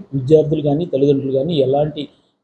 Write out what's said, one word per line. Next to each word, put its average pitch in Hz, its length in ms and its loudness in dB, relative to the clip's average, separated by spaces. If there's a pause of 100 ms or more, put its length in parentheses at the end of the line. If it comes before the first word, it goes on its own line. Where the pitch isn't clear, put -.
(140)
విద్యార్థులు 147 480 2
కానీ 147 240 -2
తల్లిదండ్రులు 135 460 0
కానీ 139 240 -2
ఎలాంటి 143 540 -2 (340)